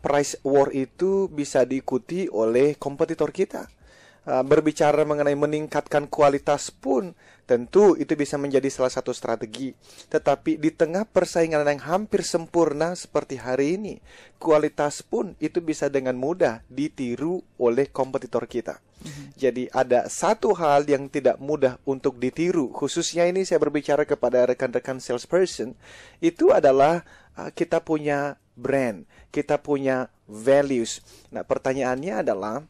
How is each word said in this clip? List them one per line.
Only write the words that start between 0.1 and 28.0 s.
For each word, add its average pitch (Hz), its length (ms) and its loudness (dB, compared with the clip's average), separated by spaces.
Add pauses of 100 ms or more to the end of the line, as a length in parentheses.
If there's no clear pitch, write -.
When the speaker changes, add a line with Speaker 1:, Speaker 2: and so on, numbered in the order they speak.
Speaker 1:
war 139 280 4
itu 185 580 -2
bisa 147 340 0
diikuti 135 680 -2
oleh 120 460 2
kompetitor 151 560 -4
kita. - 360 -6 (580)
Ah, 131 200 0
berbicara 151 640 2
mengenai 147 240 0
meningkatkan 151 720 -2
kualitas 143 640 2
pun, 240 480 -4 (260)
tentu 143 540 4
itu 151 160 -4
bisa 147 240 -2
menjadi 139 320 0
salah 127 240 -2
satu - 180 -6
strategi. 117 600 -6 (340)
Tetapi 156 540 -2
di 151 80 0
tengah 170 400 -2
persaingan 165 560 0
yang 143 160 0
hampir 185 400 -2
sempurna 165 720 0
seperti 143 480 -6
hari 139 400 0
ini, 196 140 -10 (420)
kualitas 151 640 0
pun 220 400 -6
itu 160 240 -4
bisa 156 240 -2
dengan 131 260 0
mudah 135 540 -2
ditiru 139 720 -6 (160)
oleh 123 320 2
kompetitor 131 560 -4
kita. - 320 -8 (240)
Speaker 2:
Mhm. 143 240 -16 (100)
Speaker 1:
Jadi 127 380 -2
ada 123 400 2
satu 214 400 0
hal 147 320 4
yang 139 240 0
tidak 127 320 0
mudah 135 420 -2
untuk 135 380 -4
ditiru, 151 500 -2
khususnya 165 540 -2
ini 180 240 0
saya 175 80 2
berbicara 147 480 2
kepada 123 400 2
rekan-rekan 127 560 -2
salesperson, 131 720 -2 (480)
itu 294 320 4
adalah, 147 480 4 (320)
ah, - 160 -12
kita 165 320 -2
punya 147 560 -4 (160)